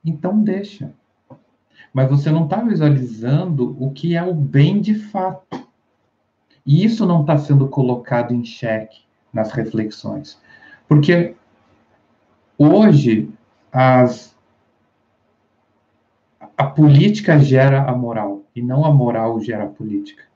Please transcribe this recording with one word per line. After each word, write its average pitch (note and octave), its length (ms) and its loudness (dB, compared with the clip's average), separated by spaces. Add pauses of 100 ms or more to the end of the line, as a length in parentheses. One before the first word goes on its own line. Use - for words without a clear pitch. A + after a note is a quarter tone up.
Então, F3+ 380 -2
deixa. G3 500 -6 (1000)
Mas C3 160 0
você C#3+ 220 0
não D#3+ 160 0
tá G#3 160 -4
visualizando C#3+ 1160 -2
o C#3 120 -6
que E3+ 240 -4
é E3+ 80 -2
o F3+ 100 -4
bem D3 480 0
de G#3+ 140 -2
fato. - 720 -10 (960)
E D#3 180 2
isso A3 220 0
não E3+ 180 2
tá D3+ 140 0
sendo C#3 300 2
colocado B2 640 -4
em A#2+ 100 -4
xeque A2 600 -8 (280)
nas A2 200 -6
reflexões. A2 920 -8 (460)
Porque F3 480 2 (1200)
hoje, D3 720 4 (420)
as, B2+ 640 2 (2250)
a C#3+ 80 -2
política D3+ 720 4
gera C3+ 460 2
a B2 120 -4
moral, G#2+ 480 -8 (120)
e A#2+ 60 -10
não C3 220 -2
a D#3 80 2
moral A2+ 480 0
gera G#2+ 260 -8
a G2+ 40 -12
política. G#2 680 -12